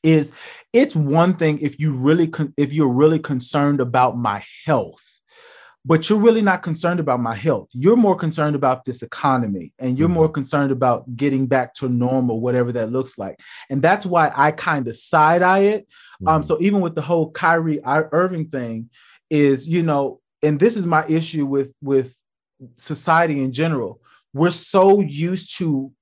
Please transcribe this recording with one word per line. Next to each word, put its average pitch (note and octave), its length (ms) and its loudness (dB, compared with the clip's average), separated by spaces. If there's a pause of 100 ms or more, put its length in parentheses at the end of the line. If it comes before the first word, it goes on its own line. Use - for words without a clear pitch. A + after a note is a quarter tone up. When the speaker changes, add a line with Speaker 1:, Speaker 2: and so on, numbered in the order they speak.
Speaker 1:
is D#3 300 2 (400)
it's B3+ 240 2
one E3 400 2
thing D3+ 240 0
if C#3+ 180 -6
you D3+ 140 0
really D3+ 360 2
con-, D#3 280 -6
if C#3+ 160 0
you're D3 200 2
really D3+ 260 4
concerned C#3+ 640 -2
about B2 360 0
my G#2 260 -4 (220)
health, A#2 400 -4 (760)
but D#3+ 280 0
you're G#3+ 100 4
really A3+ 220 6
not F#3 200 0
concerned F3 380 -4
about C3 200 -2
my A#2 140 -4
health. A#2 380 -2
You're E3 240 4
more G#3 200 4
concerned D3+ 380 -2
about C3 300 0
this B2 180 -10
economy, A2+ 760 -2
and B2+ 200 -4
you're D#3+ 100 2
Speaker 2:
Mm-hmm. F3+ 60 2
Speaker 1:
more D#3+ 140 4
concerned C#3 440 -2
about B2 440 -2
getting C3+ 300 0
back B2+ 300 0
to C3+ 120 -6
normal, B2 540 0
whatever B2 300 0
that A2+ 200 -4
looks C3 240 -6
like. F#2+ 220 -12 (320)
And C3+ 100 -2
that's F#3+ 240 2
why E3+ 300 2
I D3 180 2
kinda C#3+ 400 -4
side E3 500 2
eye F#3 180 4
it. G3+ 260 0 (400)
Um, D#3 160 4
Speaker 2:
Mm-hmm. C#3+ 40 -8
Speaker 1:
so D#3+ 140 -2
even G3 220 2
with E3 120 -4
the D#3+ 80 -4
whole D#3+ 280 -2
Kyrie E3 520 0
Ir-, D#3 300 -2
Irving E3+ 360 -2
thing A#2 420 -10 (400)
is, C#3+ 380 2
you E3+ 140 0
know, C#3+ 380 -2 (220)
and D3+ 180 2
this A3+ 160 2
is F#3 100 -4
my D#3 200 0
issue D#3+ 400 -2
with, C3+ 360 -4
with C3+ 320 0 (640)
society D#3+ 680 0
in C3 100 -4
general. C#3 480 -4 (340)
We're E3 160 2
so G3 500 4
used E3 580 -4
to C3+ 440 -2